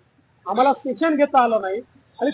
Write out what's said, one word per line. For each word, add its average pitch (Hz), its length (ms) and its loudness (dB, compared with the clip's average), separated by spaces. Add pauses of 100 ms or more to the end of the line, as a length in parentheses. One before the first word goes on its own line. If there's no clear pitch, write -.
(460)
आम्हाला 247 300 2
सेशन 302 400 -2
घेता 285 280 2
आलं 226 180 0
नाही 196 200 -6 (380)
आणि 277 140 -2